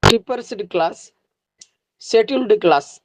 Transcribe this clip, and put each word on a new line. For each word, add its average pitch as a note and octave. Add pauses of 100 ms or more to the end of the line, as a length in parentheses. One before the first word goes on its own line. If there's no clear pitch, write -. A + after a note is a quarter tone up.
டிப்பர்ஸ்டு A#3
கிளாஸ், E3+ (1000)
ஷெட்யூல்டு A3+
கிளாஸ் D3+ (160)